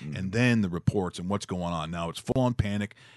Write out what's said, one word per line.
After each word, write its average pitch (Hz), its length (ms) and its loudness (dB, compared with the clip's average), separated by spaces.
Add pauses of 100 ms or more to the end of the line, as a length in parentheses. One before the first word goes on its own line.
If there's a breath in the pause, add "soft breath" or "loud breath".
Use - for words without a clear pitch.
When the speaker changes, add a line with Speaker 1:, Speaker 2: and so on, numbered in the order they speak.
Speaker 1:
Mm. 73 160 -8
Speaker 2:
And 92 140 -4
then 120 280 6
the 98 80 2
reports 87 520 0
and 90 80 -6
what's 101 180 -2
going 87 260 -2
on. 80 180 -4
Now 85 200 -4
it's - 80 -10
full-on 127 360 0
panic. 104 420 -2 (200 loud breath)